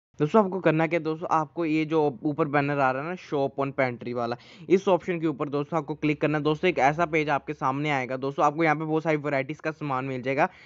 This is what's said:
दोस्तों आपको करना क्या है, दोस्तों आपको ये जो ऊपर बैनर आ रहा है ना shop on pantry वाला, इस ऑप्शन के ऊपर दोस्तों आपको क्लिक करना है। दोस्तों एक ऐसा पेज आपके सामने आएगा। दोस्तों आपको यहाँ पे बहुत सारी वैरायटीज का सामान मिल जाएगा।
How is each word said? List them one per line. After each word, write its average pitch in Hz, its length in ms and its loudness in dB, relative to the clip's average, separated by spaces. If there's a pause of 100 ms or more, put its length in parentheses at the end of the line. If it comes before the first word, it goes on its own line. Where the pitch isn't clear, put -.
(200)
दोस्तों 175 240 6
आपको 190 160 -4
करना 160 260 4
क्या 165 120 -2
है, 156 60 -2
दोस्तों 160 260 -4
आपको 156 340 0
ये 156 200 0
जो 156 160 0 (240)
ऊपर 151 240 0
बैनर 143 300 0
आ 131 120 4
रहा 135 120 -2
है 160 60 -8
ना 180 100 -6
shop 139 420 -2
on 139 140 -2
pantry 123 400 -2
वाला, 120 220 -2 (320)
इस 190 200 4
ऑप्शन 175 320 2
के 165 60 -2
ऊपर 147 220 -2
दोस्तों 143 300 -2
आपको 151 160 -4
क्लिक 151 260 0
करना 151 180 2
है। 143 60 -2
दोस्तों 151 260 2
एक 151 80 -2
ऐसा 151 280 4
पेज 151 220 0
आपके 147 240 -2
सामने 143 380 -2
आएगा। 131 260 -2
दोस्तों 143 280 -2
आपको 151 200 2
यहाँ 151 120 2
पे 160 80 -6
बहुत 156 180 -2
सारी 160 140 0
वैरायटीज 143 440 -4
का 156 100 -6
सामान 139 340 -6
मिल 131 180 -6
जाएगा। 139 260 0 (180)